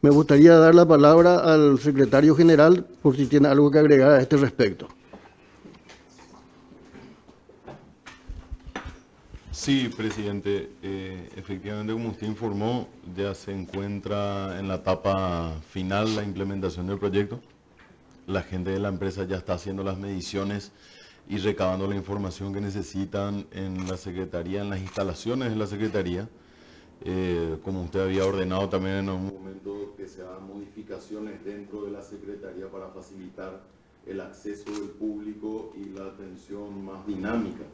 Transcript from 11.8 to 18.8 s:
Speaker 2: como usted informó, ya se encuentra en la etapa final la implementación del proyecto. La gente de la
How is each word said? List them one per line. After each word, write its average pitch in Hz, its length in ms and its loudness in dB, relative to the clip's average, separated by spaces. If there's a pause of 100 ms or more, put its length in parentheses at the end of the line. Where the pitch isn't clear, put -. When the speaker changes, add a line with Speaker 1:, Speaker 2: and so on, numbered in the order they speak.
Speaker 2:
como 113 180 -6
usted 104 180 -10
informó, 107 600 -6 (280)
ya 98 180 -6
se 98 180 -16
encuentra 98 1080 -8
en 98 80 -8
la 95 80 -6
etapa 92 760 -4 (160)
final 98 460 -4
la 104 80 -6
implementación 95 640 -8
del 98 120 -6
proyecto. 101 420 -4 (880)
La 95 140 -4
gente 92 280 -8
de 95 80 -4
la 101 100 -4